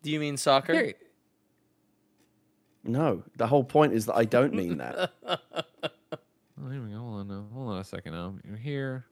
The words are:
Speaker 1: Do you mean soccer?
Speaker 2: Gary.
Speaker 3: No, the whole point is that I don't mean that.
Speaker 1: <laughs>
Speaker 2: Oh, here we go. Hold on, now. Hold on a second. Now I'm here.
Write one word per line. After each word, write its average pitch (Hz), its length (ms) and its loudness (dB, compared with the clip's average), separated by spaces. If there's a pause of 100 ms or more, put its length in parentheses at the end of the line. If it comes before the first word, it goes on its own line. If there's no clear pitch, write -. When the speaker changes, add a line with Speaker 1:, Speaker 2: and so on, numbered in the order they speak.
Speaker 1:
Do 151 100 -4
you 151 80 0
mean 147 160 -2
soccer? 139 380 4
Speaker 2:
Gary. 311 220 2 (1900)
Speaker 3:
No, 123 400 0 (140)
the 113 100 2
whole 135 160 6
point 147 300 6
is 110 140 2
that - 100 0
I 117 80 6
don't 123 280 4
mean 87 260 -2
that. 64 320 -4 (140)
Speaker 1:
<laughs> 175 140 -4 (1300)
Speaker 2:
Oh, 127 40 -10
here 135 120 -8
we 110 100 -10
go. 104 80 -10
Hold 113 220 -8
on, 101 60 -8
now. 101 260 -10
Hold 127 180 -8
on 95 80 -4
a 95 40 -8
second. 87 300 -10
Now 87 220 -8 (120)
I'm 101 80 -12
here. 131 560 -6